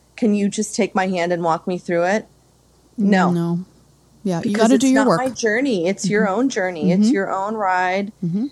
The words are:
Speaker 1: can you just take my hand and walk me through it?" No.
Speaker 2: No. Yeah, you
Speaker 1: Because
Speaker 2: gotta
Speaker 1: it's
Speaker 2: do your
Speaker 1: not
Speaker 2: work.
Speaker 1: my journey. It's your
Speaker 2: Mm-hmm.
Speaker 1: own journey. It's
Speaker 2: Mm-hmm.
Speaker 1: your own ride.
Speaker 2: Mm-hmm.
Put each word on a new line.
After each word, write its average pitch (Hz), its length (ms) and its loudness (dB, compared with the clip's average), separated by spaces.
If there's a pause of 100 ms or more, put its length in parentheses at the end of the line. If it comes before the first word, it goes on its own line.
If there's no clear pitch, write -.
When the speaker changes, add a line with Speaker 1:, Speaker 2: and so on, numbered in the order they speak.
(160)
Speaker 1:
can 214 180 0
you 202 160 0
just - 260 -6
take 190 180 -2
my 190 140 0
hand 175 240 -2
and 170 100 -2
walk 170 240 -2
me 180 120 -4
through 175 260 -2
it?" 208 220 0 (720)
No. 190 320 2
Speaker 2:
No. 170 340 -2 (580)
Yeah, 180 160 -2
you - 40 -8 (100)
Speaker 1:
Because 214 120 0
Speaker 2:
gotta 233 100 6
Speaker 1:
it's 247 100 2
Speaker 2:
do 269 60 4
your 220 140 4
Speaker 1:
not 247 40 2
Speaker 2:
work. 208 120 4
Speaker 1:
my 262 100 -4
journey. 220 580 -2
It's 196 200 -2
your 196 180 2
Speaker 2:
Mm-hmm. 190 80 0
Speaker 1:
own 254 160 2
journey. 185 420 0
It's 196 120 4
Speaker 2:
Mm-hmm. 240 100 4
Speaker 1:
your 196 180 -2
own 196 220 -4
ride. 190 580 0 (100)
Speaker 2:
Mm-hmm. 190 280 -2